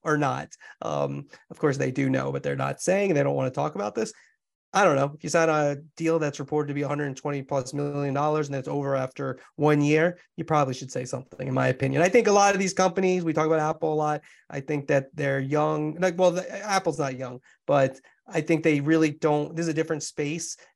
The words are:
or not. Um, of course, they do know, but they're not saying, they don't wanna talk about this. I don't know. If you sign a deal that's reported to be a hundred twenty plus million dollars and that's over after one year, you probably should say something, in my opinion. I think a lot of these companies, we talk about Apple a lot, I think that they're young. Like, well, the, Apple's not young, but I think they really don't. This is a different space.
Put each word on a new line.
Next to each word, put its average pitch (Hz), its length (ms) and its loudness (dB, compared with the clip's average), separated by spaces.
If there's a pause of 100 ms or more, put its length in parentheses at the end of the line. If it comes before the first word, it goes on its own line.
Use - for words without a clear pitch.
or 156 120 2
not. 135 340 -2 (320)
Um, 71 440 -4 (240)
of - 80 -18
course, 139 200 0
they 131 120 -2
do 135 180 -2
know, 131 220 -2
but 139 140 -6
they're 143 100 -4
not 135 260 -6
saying, 196 340 0
they 143 100 2
don't 143 100 0
wanna 131 160 -2
talk 147 240 -4
about 202 220 -6
this. 214 160 -4 (640)
I 196 60 4
don't 156 140 6
know. 143 180 0
If - 80 -20
you 156 80 -8
sign 165 180 4
a 147 280 2 (200)
deal 165 220 0
that's 147 220 -4
reported 147 260 -2
to 143 80 -6
be 143 80 -4
a 139 60 -4
hundred 143 280 -4
twenty 143 260 -6
plus 135 300 -4
million 143 400 -2
dollars 151 360 0
and 139 80 -4
that's 135 100 -6
over 139 300 -2
after 131 420 -6 (160)
one 147 260 4
year, 156 380 4 (180)
you 165 60 -6
probably 147 320 2
should 131 160 -12
say 127 140 -6
something, 131 420 -10
in 131 80 -4
my 131 140 2
opinion. 135 340 0
I 185 60 4
think 226 180 4
a 208 60 4
lot 202 220 6
of 196 40 0
these 190 140 0
companies, 185 500 2
we 160 100 -2
talk 156 140 2
about 160 140 2
Apple 156 320 -2
a - 20 0
lot, 151 280 -2 (280)
I 143 80 -8
think 143 300 -6
that 139 260 0
they're 139 240 -2
young. 151 640 -2
Like, 180 180 0
well, 180 140 4
the, 202 360 -8
Apple's 175 300 0
not 135 180 -2
young, 123 220 -10 (300)
but 135 320 2 (260)
I 160 140 -4
think 156 240 0
they 151 160 4
really 160 320 4
don't. 151 420 0
This 170 120 -4
is - 20 -4
a 156 60 -2
different 156 280 -2
space. 156 540 -6 (200)